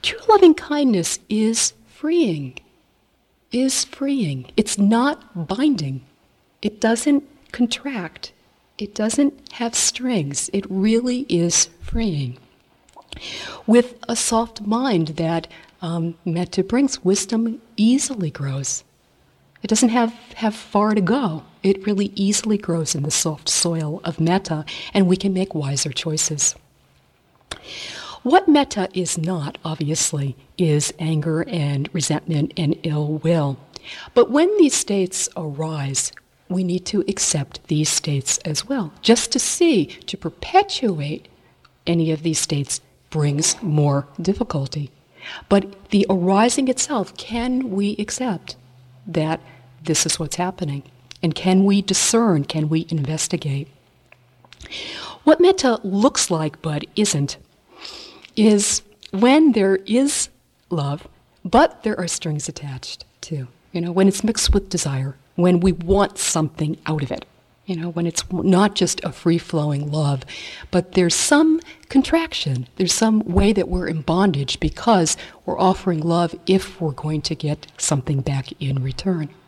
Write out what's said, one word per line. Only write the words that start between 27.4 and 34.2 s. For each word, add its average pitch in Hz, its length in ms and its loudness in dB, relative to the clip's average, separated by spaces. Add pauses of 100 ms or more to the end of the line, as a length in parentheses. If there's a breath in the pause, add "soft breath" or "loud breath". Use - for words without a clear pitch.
What 359 240 4
metta 285 460 2
is 175 240 -4
not, 160 480 -4
obviously, 151 680 -4 (220 soft breath)
is 151 400 2
anger 160 460 -2
and 143 500 -2
resentment 156 640 -2
and 147 280 0
ill 151 360 -2
will. 151 380 0 (560 loud breath)
But - 180 4